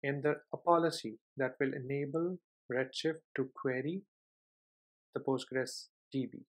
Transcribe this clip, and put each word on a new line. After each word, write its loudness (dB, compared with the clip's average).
and 0
the, 2
a -6
policy 4
that 0
will 2
enable -2
Redshift 0
to 0
query -2
the -4
Postgres -2
D -2
B. -14